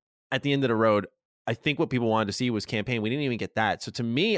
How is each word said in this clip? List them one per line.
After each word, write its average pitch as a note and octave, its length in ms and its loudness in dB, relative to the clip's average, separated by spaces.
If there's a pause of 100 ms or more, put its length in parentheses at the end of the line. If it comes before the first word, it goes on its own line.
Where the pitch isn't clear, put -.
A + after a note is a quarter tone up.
(320)
at C3 120 -4
the C#3+ 100 2
end C#3 100 2
of B2+ 60 2
the A2+ 60 2
road, G#2+ 320 4 (400)
I A#2 60 0
think D3 260 -2
what E3 100 0
people A#2+ 200 0
wanted A2 180 2
to G2 60 -4
see B2 160 -2
was G#2+ 160 -2
campaign. A2+ 360 -2
We G#2+ 80 -2
didn't D3 160 -2
even A#2+ 120 -2
get G#2 180 -6
that. G#2 280 0
So - 80 -10
to B2 120 -6
me, D#3+ 340 0